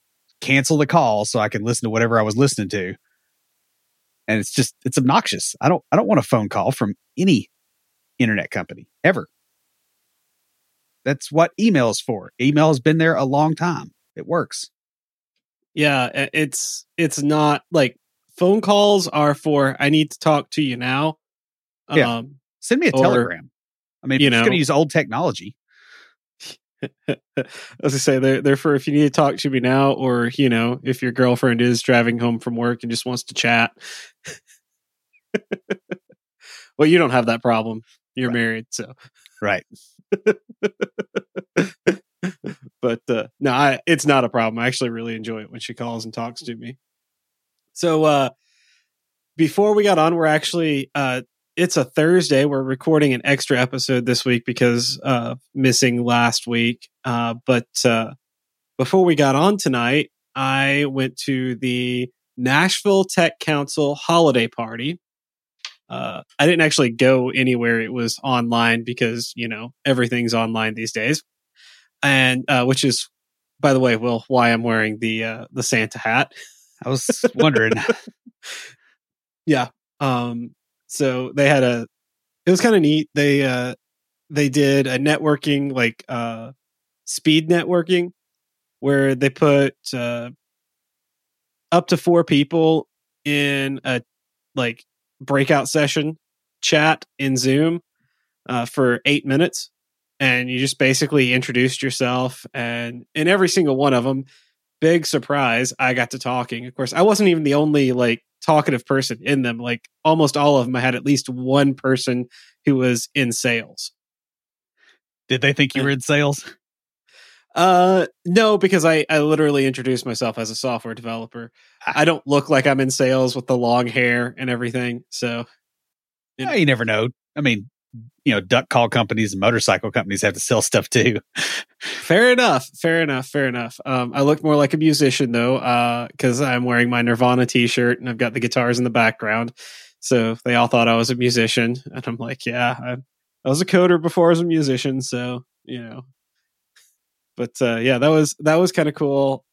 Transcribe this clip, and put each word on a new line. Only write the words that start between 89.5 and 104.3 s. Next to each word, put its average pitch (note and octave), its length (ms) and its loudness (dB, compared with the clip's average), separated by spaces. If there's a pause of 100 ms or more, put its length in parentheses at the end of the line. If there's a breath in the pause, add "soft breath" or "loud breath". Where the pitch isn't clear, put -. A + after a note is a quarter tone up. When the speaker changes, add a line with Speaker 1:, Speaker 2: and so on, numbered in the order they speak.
Speaker 2:
uh, A#2+ 380 -8 (1400)
up E3+ 160 2
to F3 100 2
four E3+ 280 2
people D#3+ 640 2 (340)
in C#3 640 -2
a, B2+ 160 -2 (520)
like, A#2+ 300 -4 (380)
breakout C#3 480 2
session D3+ 480 -2 (440)
chat D#3 440 2 (120)
in C3+ 200 -2
Zoom, D3 440 0 (640)
uh, A#2+ 180 -4
for B2 400 0
eight C#3+ 200 0
minutes. C#3+ 460 -2 (480)
And B2 300 0
you B2+ 100 -4
just C3+ 200 -2
basically C3+ 520 2
introduced B2+ 520 0
yourself. B2+ 680 -4
And A#2+ 600 -8
in D#3 140 -2
every F#3+ 220 4
single D3 280 2
one C#3 160 2
of A#2+ 120 2
'em, C3+ 200 -2 (560 soft breath)